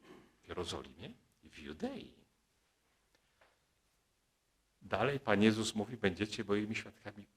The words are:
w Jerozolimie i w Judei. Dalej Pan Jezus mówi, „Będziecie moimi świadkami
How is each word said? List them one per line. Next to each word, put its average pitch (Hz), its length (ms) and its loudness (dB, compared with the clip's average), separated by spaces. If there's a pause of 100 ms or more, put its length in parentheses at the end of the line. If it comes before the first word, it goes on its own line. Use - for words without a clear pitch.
(420)
w - 60 -20
Jerozolimie 82 640 -8 (300)
i - 80 -20
w - 80 -20
Judei. - 560 -8 (2750)
Dalej 110 380 0
Pan 101 220 6
Jezus 110 320 6
mówi, 107 220 -2
„Będziecie 101 480 0
moimi 107 320 0
świadkami - 500 -12 (100)